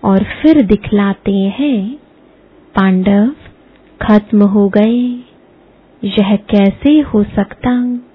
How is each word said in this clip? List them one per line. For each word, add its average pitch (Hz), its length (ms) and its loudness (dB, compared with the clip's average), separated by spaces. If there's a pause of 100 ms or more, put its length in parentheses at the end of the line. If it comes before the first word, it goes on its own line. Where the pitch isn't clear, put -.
और 196 200 2
फिर 311 380 0
दिखलाते 202 760 -2
हैं, 208 580 -4 (800)
"पांडव 190 560 2 (680)
खत्म 208 420 2
हो 202 260 2
गए।" 240 520 0 (840)
यह 202 320 0
कैसे 202 640 0
हो 220 240 -2
सकता? 247 760 -4 (160)